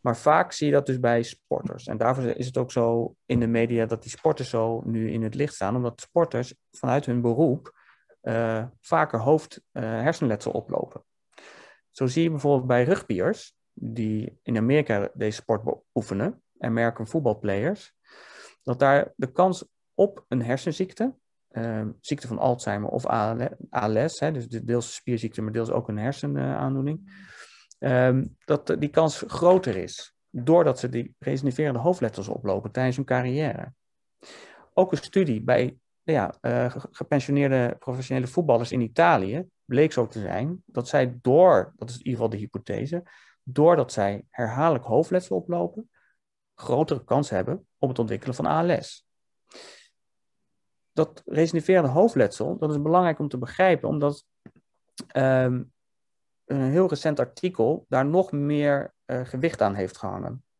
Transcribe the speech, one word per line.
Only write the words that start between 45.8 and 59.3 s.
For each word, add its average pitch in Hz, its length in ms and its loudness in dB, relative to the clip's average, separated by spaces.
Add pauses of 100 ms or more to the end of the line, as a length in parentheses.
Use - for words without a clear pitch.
grotere 139 500 -2
kans 143 260 0
hebben 120 360 -2 (120)
op 143 100 0
het 127 100 -4
ontwikkelen 113 360 -4
van 160 120 -4
A 156 180 2
L 175 180 0
S. - 240 -20 (1900)
Dat - 320 -2
recidiverende 165 640 2
hoofdletsel, 151 720 2
dat 156 120 -2
is 147 120 -2
belangrijk 170 360 4
om 151 100 -2
te 135 100 -6
begrijpen, 175 500 2
omdat, 147 380 -2 (800)
ehm, 131 560 2 (840)
een 135 260 -2
heel 175 180 4
recent 151 320 -2
artikel 151 680 0
daar 131 180 2
nog 180 260 2
meer, 143 600 0 (100)
eh, 127 200 -4
gewicht 135 380 -2